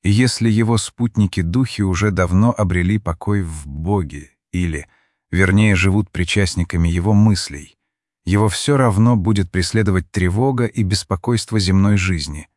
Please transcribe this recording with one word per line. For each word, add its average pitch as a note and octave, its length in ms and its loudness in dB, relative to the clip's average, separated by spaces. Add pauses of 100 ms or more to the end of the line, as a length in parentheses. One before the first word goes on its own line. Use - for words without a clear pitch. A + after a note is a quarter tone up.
И G2+ 80 2
если A#2 380 2
его A2+ 280 2
спутники-духи G#2 1040 -2
уже F#2+ 300 0
давно F#2 440 2
обрели F#2 440 0
покой G2+ 420 -4
в D#2+ 260 -10
Боге D#2 640 -6 (200)
или, E2+ 360 -4 (440)
вернее, F#2+ 440 2
живут F#2+ 360 0
причастниками F2 760 -2
его F2+ 260 0
мыслей, F#2+ 640 0 (480)
его G2+ 220 2
всё C#3 300 -2
равно A#2 380 4
будет G2 360 0
преследовать F#2 600 -2
тревога A#2 540 0
и A2+ 180 -4
беспокойство G#2 760 -2
земной F#2+ 380 2
жизни D#2 600 -4